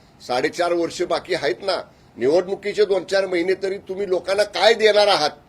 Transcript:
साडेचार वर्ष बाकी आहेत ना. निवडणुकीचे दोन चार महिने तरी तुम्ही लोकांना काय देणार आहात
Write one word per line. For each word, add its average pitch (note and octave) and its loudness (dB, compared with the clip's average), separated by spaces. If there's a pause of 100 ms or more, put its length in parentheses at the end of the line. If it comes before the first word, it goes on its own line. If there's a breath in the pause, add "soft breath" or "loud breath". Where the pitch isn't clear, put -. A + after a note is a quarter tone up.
(280 soft breath)
साडेचार D#3+ -2
वर्ष E3+ -4
बाकी F3 -4
आहेत D#3 -2
ना. F#3 -2 (360 soft breath)
निवडणुकीचे F#3 0
दोन F#3 0
चार G3 -2
महिने F3+ -2
तरी F#3+ -4
तुम्ही F#3+ -8
लोकांना F#3 0
काय G3+ 2
देणार G#3 4
आहात D3+ 2 (200)